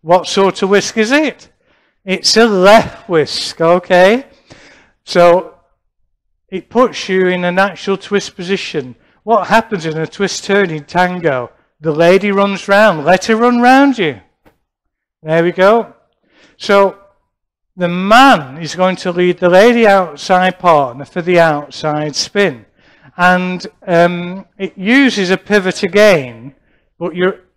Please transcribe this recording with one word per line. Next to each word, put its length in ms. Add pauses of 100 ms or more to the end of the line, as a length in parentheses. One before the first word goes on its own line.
What 260
sort 340
of 80
whisk 280
is 140
it? 380 (560)
It's 320
a 80
left 640
whisk, 500
okay? 680 (760)
So 520 (920)
it 220
puts 400
you 180
in 160
a 80
natural 460
twist 380
position. 600 (280)
What 240
happens 400
in 100
a 100
twist 360
turn 260
in 160
tango? 680 (300)
The 100
lady 400
runs 360
round. 360
Let 220
her 100
run 240
round 380
you. 240 (1040)
There 200
we 80
go. 440 (640)
So 420 (760)
the 140
man 680
is 160
going 220
to 140
lead 280
the 100
lady 380
outside 720
partner 460
for 180
the 160
outside 760
spin. 520 (480)
And, 520 (180)
um, 600 (100)
it 180
uses 540
a 80
pivot 460
again, 720 (420)
but 180
you're 260 (160)